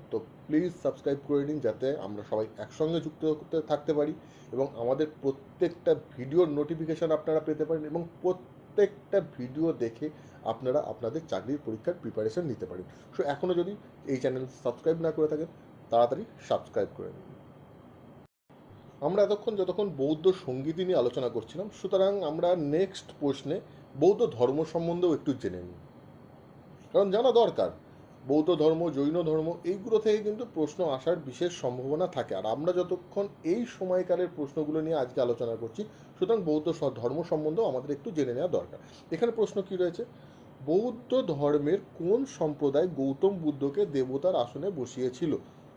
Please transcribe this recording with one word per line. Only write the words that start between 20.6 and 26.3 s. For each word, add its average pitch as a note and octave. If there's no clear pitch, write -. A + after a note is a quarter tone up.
নিয়ে F3+
আলোচনা B2
করছিলাম, A#2
সুতরাং F#3+
আমরা D#3+
নেক্সট E3
প্রশ্নে C#3+
বৌদ্ধ G3+
ধর্ম B2+
সম্বন্ধেও E3+
একটু C#3
জেনে F2+
নিই, F2